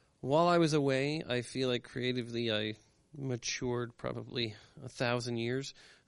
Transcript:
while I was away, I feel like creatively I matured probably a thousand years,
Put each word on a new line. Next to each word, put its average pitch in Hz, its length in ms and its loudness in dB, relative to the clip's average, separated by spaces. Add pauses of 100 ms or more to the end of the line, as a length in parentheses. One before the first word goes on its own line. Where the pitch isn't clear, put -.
(220)
while 151 260 4
I 175 80 6
was 165 160 6
away, 143 560 2
I 123 140 0
feel 127 260 -2
like 120 160 0
creatively 120 640 -2
I 107 260 0 (400)
matured 123 840 -4
probably 117 560 -4 (280)
a 120 60 -12
thousand 120 480 -2
years, 123 380 -2 (340)